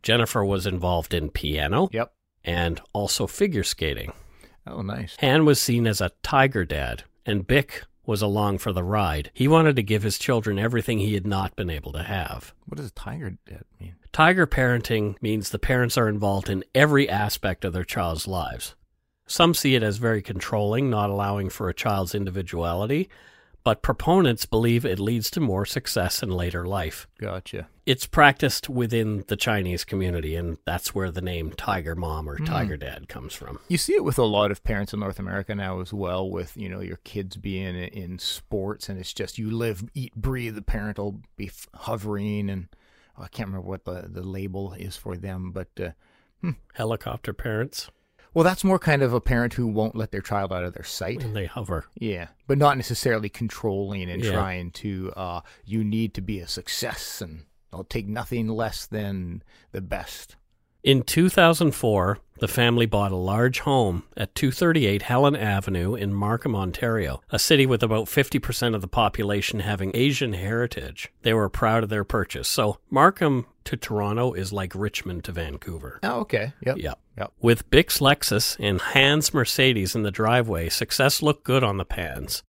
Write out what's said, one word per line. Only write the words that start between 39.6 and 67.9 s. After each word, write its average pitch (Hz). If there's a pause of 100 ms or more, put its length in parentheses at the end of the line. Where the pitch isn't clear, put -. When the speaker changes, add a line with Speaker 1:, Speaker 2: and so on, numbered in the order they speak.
Speaker 2:
eat, 131
breathe. 117
The 104
parent 104
will 101 (160)
be 101
f-, -
hovering, 104
and, 92 (500)
oh, -
I -
can't 107
remember 92
what 95
the, 90
the 90
label 95
is 92
for 95
them, 92
but, 92 (100)
uh, 90 (500)
hmm. 170 (220)
Speaker 1:
Helicopter 113
parents. - (420)
Speaker 2:
Well, 165
that's 180
more 190
kind 143
of 123
a 120
parent 120
who 120
won't 110
let 110
their 101
child 98
out 90
of 90
their -
sight. 120
Speaker 1:
And 110
they 98
hover. 90 (100)
Speaker 2:
Yeah, 95 (180)
but 139
not 143
necessarily 113
controlling 98
and 90
Speaker 1:
Yeah. 110
Speaker 2:
trying 90
to, 92
uh, 87 (240)
you 110
need 107
to 104
be 95
a 85
success, -
and 78 (260)
I'll 87
take 107
nothing 113
less 110
than 95 (300)
the 98
best. - (460)
Speaker 1:
In 135
two 175
thousand 165
four, 101 (180)
the 110
family 117
bought 101
a 92
large 107
home 113 (120)
at -
two 135
thirty-eight 131
Helen 139
Avenue 98
in 98
Markham, 107
Ontario, 95 (100)
a 110
city 135
with 123
about 110